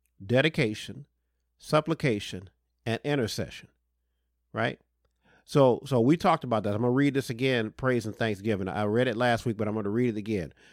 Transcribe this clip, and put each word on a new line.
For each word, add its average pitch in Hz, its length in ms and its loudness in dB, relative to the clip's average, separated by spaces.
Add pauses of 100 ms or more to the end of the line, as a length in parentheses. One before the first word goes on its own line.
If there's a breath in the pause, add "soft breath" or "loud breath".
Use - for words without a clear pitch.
(240)
dedication, 127 800 0 (540)
supplication, 127 880 -2 (380)
and 113 180 -2
intercession, 127 640 -4 (840)
right? 113 260 -4 (640 soft breath)
So, 131 400 4
so 135 160 2
we 131 160 6
talked 170 280 2
about 117 180 0
that. 101 120 -2
I'm 104 60 -2
gonna 123 120 2
read 139 220 2
this 131 140 -2
again, 120 480 -2
praise 123 300 0
and 104 100 -8
thanksgiving. 101 520 -2
I 92 160 -2
read 113 240 2
it 110 80 -4
last 120 280 0
week, 110 140 -4
but 110 100 -2
I'm 104 60 -4
gonna 104 160 -4
read 117 240 0
it 104 40 -6
again. 101 360 -4 (180 soft breath)